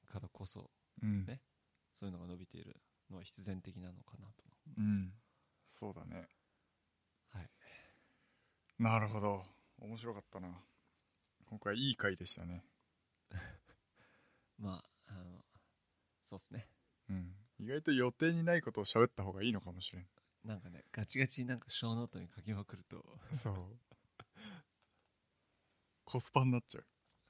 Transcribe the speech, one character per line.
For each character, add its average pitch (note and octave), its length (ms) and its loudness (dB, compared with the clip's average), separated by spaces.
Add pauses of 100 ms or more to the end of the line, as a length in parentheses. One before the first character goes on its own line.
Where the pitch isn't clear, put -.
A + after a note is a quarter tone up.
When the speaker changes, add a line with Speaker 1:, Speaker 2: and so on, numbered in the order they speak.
Speaker 1:
か - 140 -8
ら - 80 -10
こ - 180 -10
そ、 - 240 -6 (320)
Speaker 2:
う A2 40 2
ん。 G2+ 180 4
Speaker 1:
ね、 A#2 180 -8 (520)
そ G2+ 120 -10
う G2 40 -4
い - 20 -6
う - 0 -
の F2 80 -8
が F2 60 -12
伸 F2 100 -8
び F2+ 100 -14
て - 120 -16
い E2 60 -12
る - 160 -18 (300)
の F#2+ 60 -12
は F2+ 80 -14
必 - 180 -4
然 F#2 180 -4
的 F2+ 200 -12
な F2+ 120 -12
の F2+ 120 -18
か - 140 -20
な - 80 -16
と。 - 180 -20 (340)
Speaker 2:
う - 40 2
ん。 G2+ 300 4 (540)
そ - 240 -8
う F2+ 40 -8
だ E2 100 -12
ね。 F2 240 -10 (1000)
Speaker 1:
は F#2+ 100 -10
い。 E2 100 -12 (1300)
Speaker 2:
な A2+ 200 8
る G#2+ 100 4
ほ G#2+ 120 0
ど。 G2+ 240 2 (340)
面 A2 180 -10
白 A#2 160 -6
か G2+ 80 -8
っ - 100 -14
た - 80 -10
な。 F2+ 240 -10 (840)
今 A2 120 -10
回 G#2 180 0
い C3 160 2
い - 40 0
回 G2 200 2
で F2+ 100 -6
し - 80 -2
た F2 100 -10
ね。 F2 200 -8 (680)
Speaker 1:
<laughs> - 480 -10 (800)
ま F#2+ 260 -4 (220)
あ、 G#2+ 60 -14
あ F#2 120 -10
の、 F2+ 200 -16 (760)
そ - 140 -12
う - 20 -8
っ - 20 -8
す - 120 -8
ね。 A2 160 -8 (400)
Speaker 2:
う G2 60 -2
ん。 F#2 220 -4 (220)
意 G#2 100 -6
外 D3 140 0
と D#3 100 4
予 B2 200 8
定 E3 200 4
に E3 120 4
な F3 120 8
い D#3 60 6
こ A2 100 -4
と - 80 0
を G2+ 40 2
喋 A2+ 220 8
っ - 20 8
た - 140 -2
方 G2 100 0
が F#2+ 100 -2
い A#2 60 4
い A#2+ 40 4
の G2+ 80 2
か F2+ 120 -8
も F2+ 80 -10
し - 120 -6
れ F#2 80 -10
ん。 F#2 80 -14 (360)
Speaker 1:
な A2 120 -6
ん F2+ 40 -10
か F2 100 -14
ね、 - 220 -16
ガ G#2+ 140 -2
チ - 120 -2
ガ C3+ 80 8
チ B2+ 160 -2
に B2 40 -2
な B2+ 80 0
ん A#2 60 -6
か - 100 -16
小 A2+ 240 0
ノ A#2 140 -2
ー - 20 -12
ト - 80 -12
に F2+ 160 -10
書 G2+ 80 -14
き G#2+ 100 -2
ま G2+ 120 -2
く - 120 -14
る F#2 80 -14
と。 - 340 -14 (160)
Speaker 2:
そ A#2+ 160 -2
う。 F#2+ 280 -4 (400)
<laughs> G3+ 480 -16 (1400)
コ B2+ 160 0
ス - 120 4
パ C3+ 120 8
に B2+ 60 8
な B2 80 6
っ A2+ 40 -2
ち - 160 -10
ゃ - 20 -10
う。 - 60 -16 (440)